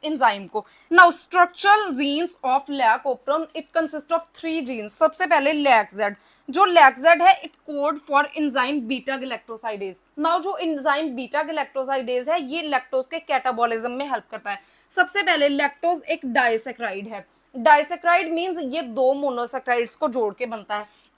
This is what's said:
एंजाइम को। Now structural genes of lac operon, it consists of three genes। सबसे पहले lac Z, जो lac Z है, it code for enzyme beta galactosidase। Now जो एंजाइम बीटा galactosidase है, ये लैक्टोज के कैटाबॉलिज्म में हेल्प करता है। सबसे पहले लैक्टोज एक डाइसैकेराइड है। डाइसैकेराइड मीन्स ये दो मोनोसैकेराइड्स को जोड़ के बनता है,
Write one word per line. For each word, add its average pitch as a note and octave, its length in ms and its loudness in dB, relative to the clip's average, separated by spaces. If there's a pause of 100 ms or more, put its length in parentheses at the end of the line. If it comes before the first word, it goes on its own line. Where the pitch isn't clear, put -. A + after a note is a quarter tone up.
एंजाइम A#3 420 0
को। G#3 180 -8 (280)
Now F4 220 10
structural F#4 840 2
genes D4 380 -4 (100)
of C4+ 240 -2
lac B3 360 0
operon, C#4+ 380 -4 (120)
it D#4+ 100 -10 (100)
consists D#4+ 400 -4
of E4 60 -2 (180)
three E4 260 -6
genes। A3 320 -10
सबसे D#4+ 280 0
पहले D4 260 2 (120)
lac A3+ 340 4
Z, G3+ 160 -2 (360)
जो F4+ 240 4
lac C4+ 280 8
Z E4 200 6
है, F#4+ 200 8
it E4 100 -16 (180)
code D4 380 -4
for C#4+ 140 2 (180)
enzyme C4+ 480 -2
beta C4 360 -6
galactosidase। G#3+ 760 -10 (200)
Now E4 220 0
जो F#4+ 140 -6
एंजाइम D4 600 -2
बीटा C4 260 -4
galactosidase C4 840 -4
है, E4 140 -2 (100)
ये E4 100 -4
लैक्टोज C4 480 -4
के E4 80 -8
कैटाबॉलिज्म A#3+ 720 -2
में C#4 200 -8
हेल्प A3+ 200 -6
करता G3+ 200 -12
है। G3 80 -8 (320)
सबसे F#4+ 320 0
पहले D#4 260 2
लैक्टोज C#4+ 600 0
एक D#4+ 240 -4
डाइसैकेराइड A3+ 760 -2
है। G3+ 160 -14 (300)
डाइसैकेराइड D#4+ 800 4
मीन्स E4+ 300 -4
ये C#4+ 200 -4
दो B3+ 320 0
मोनोसैकेराइड्स A#3+ 800 -2
को D4+ 120 -2
जोड़ A3 260 -2
के B3 120 -6
बनता G#3 300 -8
है, G#3 100 -8 (320)